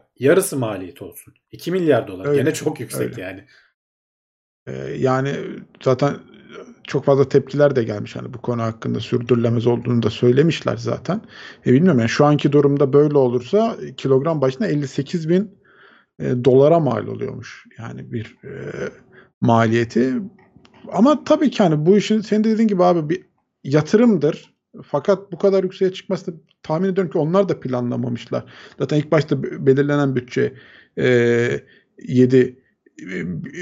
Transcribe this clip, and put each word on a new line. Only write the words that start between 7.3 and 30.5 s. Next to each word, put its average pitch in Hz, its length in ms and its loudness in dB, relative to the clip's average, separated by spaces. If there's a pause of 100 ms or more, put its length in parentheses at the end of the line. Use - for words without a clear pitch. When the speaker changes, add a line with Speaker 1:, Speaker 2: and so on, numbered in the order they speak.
Speaker 2:
de 120 80 0
gelmiş. 110 320 -8
Hani 123 180 -14
bu 117 80 -16
konu 120 200 -6
hakkında 117 380 -6
sürdürülemez 120 680 0
olduğunu 120 360 0
da 110 60 -2
söylemişler 123 680 2
zaten. 120 440 -6 (440)
E, 123 80 4
bilmiyorum 151 260 4
yani 113 100 2
şu 147 160 2
anki 147 260 2
durumda 143 420 2
böyle 147 240 4
olursa 127 600 0 (200)
kilogram 139 440 0
başına 170 260 0
elli 147 200 -2
sekiz 156 420 -6
bin, 190 280 0 (600)
e, 131 260 -2
dolara 139 340 6
mal 113 280 -2
oluyormuş. - 580 -12 (140)
Yani 123 320 -16
bir, 113 320 -10
e, - 280 -14 (680)
maliyeti. 117 720 2 (800)
Ama 269 320 2
tabii 302 280 2
ki - 120 2
hani 156 220 2
bu 196 120 6
işin 214 240 0
senin 214 220 0
de 220 60 0
dediğin 220 180 2
gibi 185 160 2
abi 170 260 2
bir - 160 -6 (380)
yatırımdır. 151 920 2 (300)
Fakat 190 480 -2
bu 170 60 -12
kadar 190 260 2
yükseğe 185 300 -2
çıkmasını 180 420 -8 (280)
tahmin 190 260 -2
ediyorum 185 220 -2
ki 190 60 -2
onlar 175 320 2
da 165 100 -4
planlamamışlar. 123 840 -4 (360)
Zaten 143 180 -2
ilk 151 140 -2
başta 151 320 0
be-, - 220 -8
belirlenen 139 500 2
bütçe, 123 380 -4 (440)